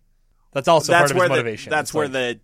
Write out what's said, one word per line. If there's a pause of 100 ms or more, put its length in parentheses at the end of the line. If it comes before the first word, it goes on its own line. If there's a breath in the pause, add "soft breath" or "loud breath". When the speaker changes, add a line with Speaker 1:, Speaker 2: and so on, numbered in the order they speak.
(520)
Speaker 1:
That's
also
Speaker 2:
That's
Speaker 1:
part
of
his
Speaker 2:
where
the,
Speaker 1:
motivation.
Speaker 2:
that's
Speaker 1:
It's
Speaker 2:
where
Speaker 1:
like
Speaker 2:
the